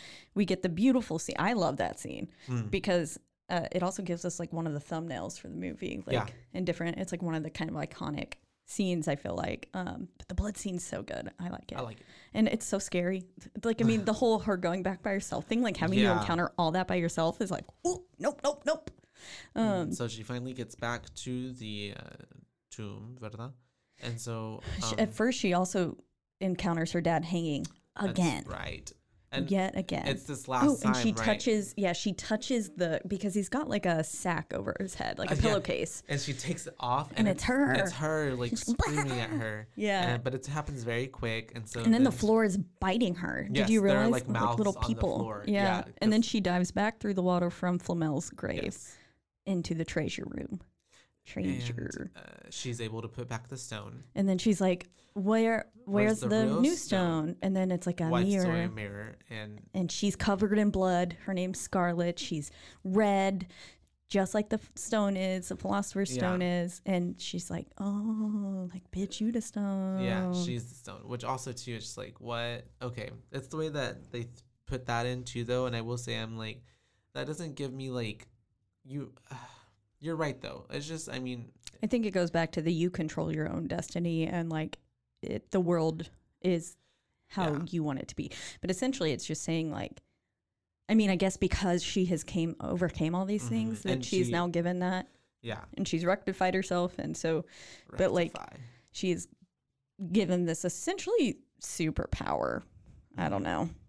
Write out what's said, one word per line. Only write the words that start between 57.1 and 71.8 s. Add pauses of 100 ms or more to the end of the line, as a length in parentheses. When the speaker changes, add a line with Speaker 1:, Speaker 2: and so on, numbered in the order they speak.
Speaker 1:
stone?"
And
then
it's
like
a
Speaker 2:
Wipes
Speaker 1:
mirror.
Speaker 2:
away
a
mirror, (140)
and (120)
Speaker 1:
And
she's
covered
in
blood.
Her
name's
Scarlet.
She's (360)
red, (600)
just
like
the
f-,
stone
is,
the
Philosopher's
Speaker 2:
Yeah.
Speaker 1:
Stone
is.
And
she's
like, (100)
"Oh,
like,
bitch,
you
the
stone."
Speaker 2:
Yeah,
she's
the
stone.
Which
also,
too,
it's